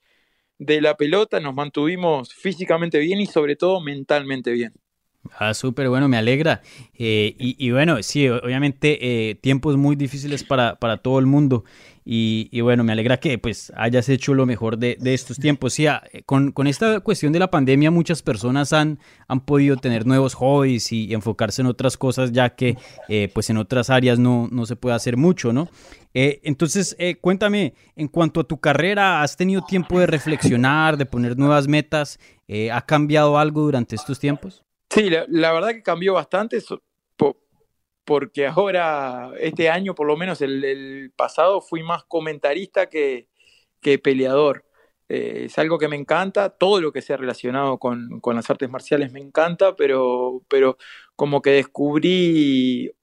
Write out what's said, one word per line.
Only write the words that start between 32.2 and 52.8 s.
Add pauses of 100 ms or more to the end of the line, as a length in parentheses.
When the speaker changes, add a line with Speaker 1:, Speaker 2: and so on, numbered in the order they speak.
Speaker 2:
Eh,
¿ha
cambiado
algo
durante
estos
tiempos? (260)
Speaker 1:
Sí,
la,
la
verdad
que
cambió
bastante,
so-, (360)
po-, (640)
porque
ahora,
este
año,
por
lo
menos
el,
el
pasado,
fui
más
comentarista
que, (540)
que
peleador. (460)
Eh,
es
algo
que
me
encanta,
todo
lo
que
sea
relacionado
con,
con
las
artes
marciales
me
encanta,
pero,
pero (380)
como
que
descubrí (120)